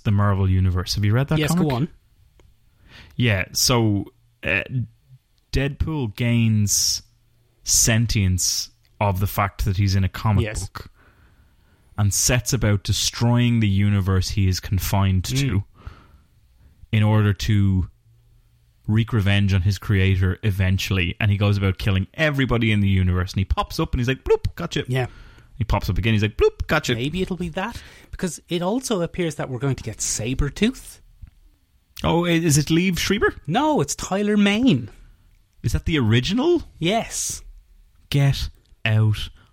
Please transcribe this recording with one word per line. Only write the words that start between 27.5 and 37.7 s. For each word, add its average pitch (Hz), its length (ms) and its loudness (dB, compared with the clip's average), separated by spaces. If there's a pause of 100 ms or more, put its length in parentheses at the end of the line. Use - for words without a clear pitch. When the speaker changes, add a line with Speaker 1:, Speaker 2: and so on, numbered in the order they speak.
Speaker 2:
that. 190 300 -8 (300)
Because - 380 -8
it 170 140 -4
also 208 400 -2
appears 165 340 -4
that 139 140 -6
we're 123 100 -6
going 135 160 0
to - 80 -14
get 110 140 -10
Sabretooth. - 1000 -4 (1040)
Speaker 1:
Oh, 165 200 2
i-, 175 60 -2
is 165 280 2
it 151 80 0
Liev 175 320 0
Schreiber? 240 360 0 (120)
Speaker 2:
No, 262 340 0
it's 139 140 -2
Tyler 208 420 -2
Mane. 202 540 2 (720)
Speaker 1:
Is 117 100 -2
that 156 140 -2
the 160 120 0
original? 180 640 2 (140)
Speaker 2:
Yes. - 640 -4 (680)